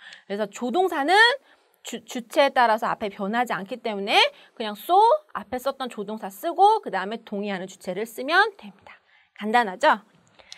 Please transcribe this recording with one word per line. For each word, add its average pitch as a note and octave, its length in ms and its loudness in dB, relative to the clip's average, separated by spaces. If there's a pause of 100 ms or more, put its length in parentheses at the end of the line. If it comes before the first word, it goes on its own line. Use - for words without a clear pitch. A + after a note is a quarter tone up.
(260)
그래서 G#3 200 -4
조동사는 D4+ 680 0 (680)
주, - 240 -14
주체에 C#4 420 0
따라서 A#3 380 2
앞에 G3 240 -4
변하지 A3+ 420 -4
않기 G3 300 -8
때문에 A#3 500 0 (220)
그냥 G#3+ 240 -10
so F4 200 2 (360)
앞에 G#3 240 -8
썼던 C4 320 -6
조동사 G#3 400 -10
쓰고 F#4+ 500 2
그 C#4 100 -12
다음에 F#3+ 320 -6
동의하는 G3 440 -6
주체를 F#3+ 400 -8
쓰면 E4 500 0
됩니다. - 380 -20 (440)
간단하죠? G#3 600 2 (580)